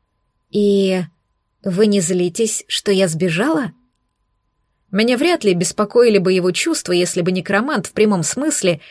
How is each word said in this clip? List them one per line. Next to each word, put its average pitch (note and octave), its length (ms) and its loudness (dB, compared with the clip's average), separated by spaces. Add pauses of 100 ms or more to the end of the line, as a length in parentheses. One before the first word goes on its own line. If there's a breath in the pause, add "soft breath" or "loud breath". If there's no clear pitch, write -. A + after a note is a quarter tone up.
(500)
«И G3 520 2 (640)
вы G3+ 240 0
не G3+ 120 2
злитесь, F3+ 680 -2
что - 240 -4
я F#3+ 160 2
сбежала?» F#3 640 -2 (1200)
Меня A#3 260 0
вряд E4 260 0
ли G3 100 4
беспокоили G#3 680 2
бы F#3 120 0
его F#3 200 0
чувства, A#3 420 -2
если F3 280 0
бы F3+ 120 0
некромант G3+ 540 -2
в - 40 -12
прямом G3+ 320 2
смысле A3 560 -2 (120)